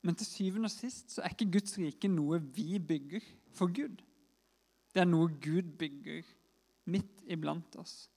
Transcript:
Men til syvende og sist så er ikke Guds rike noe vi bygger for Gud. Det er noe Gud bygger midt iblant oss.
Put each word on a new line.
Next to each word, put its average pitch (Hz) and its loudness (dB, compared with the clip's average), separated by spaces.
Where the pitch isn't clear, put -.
Men 175 0
til 220 -6
syvende 202 -2
og 208 -4
sist - -10
så - -6
er 180 -4
ikke 196 0
Guds 202 -10
rike 175 0
noe 160 2
vi 190 -2
bygger 156 -4
for 180 2
Gud. 277 -6
Det 190 6
er - 8
noe 165 8
Gud 160 2
bygger 156 -6
midt - -2
iblant 160 -4
oss. - -16